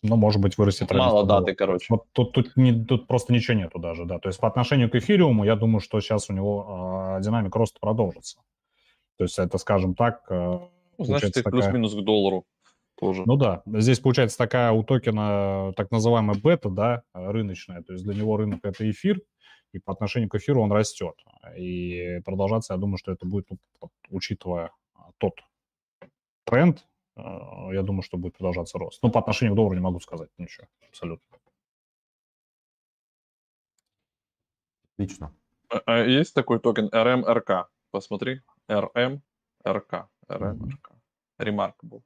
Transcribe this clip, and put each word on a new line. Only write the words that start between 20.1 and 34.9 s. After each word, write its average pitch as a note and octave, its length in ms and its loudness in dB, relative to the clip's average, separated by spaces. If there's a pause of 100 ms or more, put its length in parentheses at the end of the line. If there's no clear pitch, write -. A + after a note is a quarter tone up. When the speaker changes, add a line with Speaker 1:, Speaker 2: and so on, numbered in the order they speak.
Speaker 1:
к - 60 -6
эфиру B2+ 260 2
он G#2 100 2
растёт. G#2 440 -2 (400)
И F2+ 680 -8
продолжаться, F#2+ 500 -2
я F#2 40 -4
думаю, F#2+ 200 -4
что - 140 -8
это F#2 140 -8
будет, F#2+ 240 -4
ну, F#2 80 -14 (220)
вот, E3+ 100 -18 (200)
учитывая, F2+ 600 -8 (240)
а, - 240 -20
тот - 160 -2 (1120)
тренд, D#3 420 2 (320)
э, F#2 560 -12
я G2 80 0
думаю, F#2+ 200 -2
что - 160 -10
будет F2+ 200 -8
продолжаться F2+ 400 -6
рост. - 240 -10
Но A#2 80 4
по A2+ 100 2
отношению G#2+ 340 0
к - 20 2
доллару G#2 200 2
не F2+ 60 -2
могу F2+ 180 -2
сказать - 380 -14
ничего, - 300 -16 (200)
абсолютно. - 500 -14 (3500)